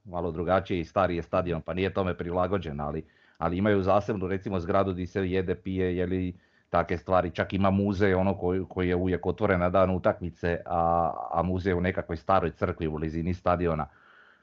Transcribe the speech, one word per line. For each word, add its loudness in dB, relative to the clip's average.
malo -6
drugačije 0
i -4
stari 0
je -4
stadion, -2
pa -8
nije -2
tome -2
prilagođen, -2
ali, -6
ali -2
imaju 4
zasebnu, 2
recimo, -4
zgradu 0
gdje -4
se -2
jede, 0
pije, -2
je 0
li, -2
take 2
stvari, 2
čak -2
ima 2
muzej, 2
ono, 2
koji, -2
koji -2
je 2
uvijek 0
otvoren 2
na 2
dan 4
utakmice, -2
a, 2
a 0
muzej 0
u 0
nekakvoj -2
staroj 2
crkvi -2
u 0
blizini -4
stadiona. 0